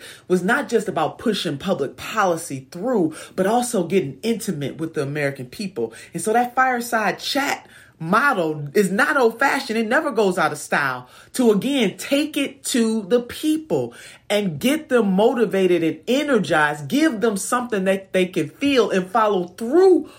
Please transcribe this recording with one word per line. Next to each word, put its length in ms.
was 140
not 280
just 180
about 320
pushing 380
public 400
policy 760
through, 420
but 100
also 380
getting 400
intimate 540
with 160
the 100
American 420
people. 480
And 100
so 100
that 220
fireside 640
chat 480
model 720
is 140
not 280
old-fashioned. 600
It 80
never 260
goes 260
out 160
of 40
style. 520
To, 180
again, 460
take 400
it 280
to 360
the 180
people 720
and 280
get 300
them 240
motivated 720
and 240
energized. 800
Give 320
them 160
something 480
that 300
they 120
can 240
feel 400
and 200
follow 380
through 720